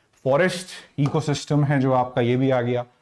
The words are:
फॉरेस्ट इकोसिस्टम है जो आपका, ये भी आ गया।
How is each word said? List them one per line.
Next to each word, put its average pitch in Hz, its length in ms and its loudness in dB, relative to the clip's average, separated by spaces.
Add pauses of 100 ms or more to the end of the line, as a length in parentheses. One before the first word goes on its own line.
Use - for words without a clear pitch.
(240)
फॉरेस्ट 180 440 0 (320)
इकोसिस्टम 147 640 0
है 143 160 0
जो 131 140 2
आपका, 127 280 0
ये 123 160 2
भी 131 120 2
आ 127 120 2
गया। 120 240 -2 (160)